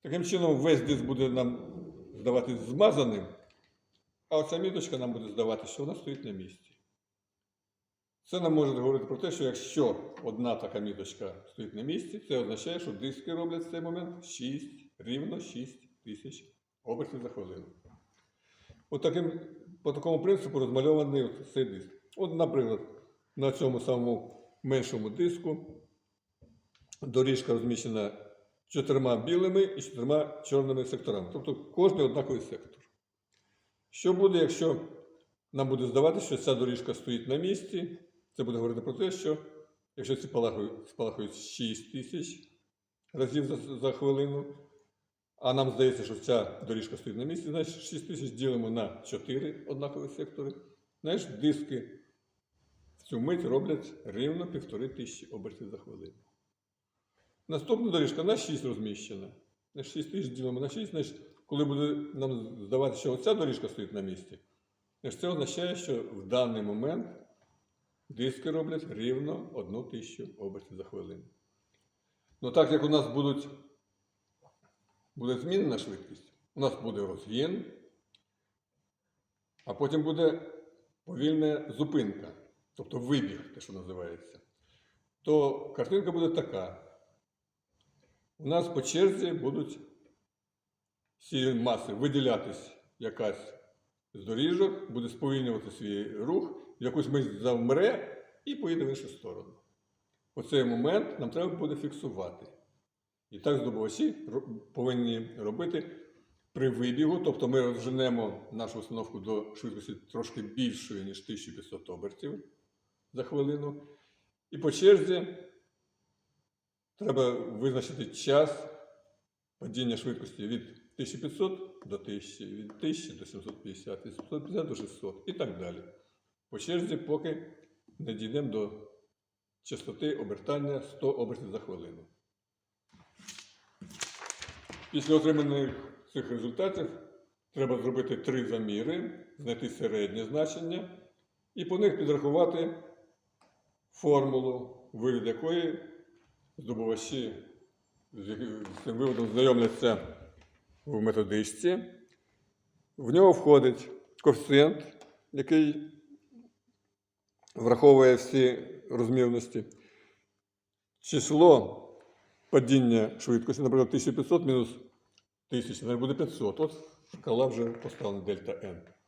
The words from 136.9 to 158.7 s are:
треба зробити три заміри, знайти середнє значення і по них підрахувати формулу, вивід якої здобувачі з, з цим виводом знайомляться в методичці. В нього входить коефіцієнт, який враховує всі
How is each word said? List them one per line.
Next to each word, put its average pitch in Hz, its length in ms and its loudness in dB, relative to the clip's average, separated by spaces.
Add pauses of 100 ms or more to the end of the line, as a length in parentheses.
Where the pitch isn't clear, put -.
треба 127 300 0
зробити 127 360 0
три 127 280 -2
заміри, 113 800 -4 (140)
знайти 120 300 -4
середнє 107 560 -2
значення 160 640 -2 (640)
і 175 100 -6
по 185 120 -2
них 202 200 4
підрахувати 160 800 2 (1160)
формулу, 131 840 2 (160)
вивід 117 340 0
якої 160 520 0 (800)
здобувачі 113 760 -4 (800)
з, 101 120 -12
з 107 580 -8
цим 117 140 -4
виводом 117 300 0
знайомляться 117 800 4 (800)
в 117 160 -4
методичці. 107 800 2 (1160)
В 127 140 -2
нього 180 200 10
входить 131 580 8 (340)
коефіцієнт, 147 600 8 (480)
який 151 600 4 (1600)
враховує 127 600 12
всі 127 520 4 (220)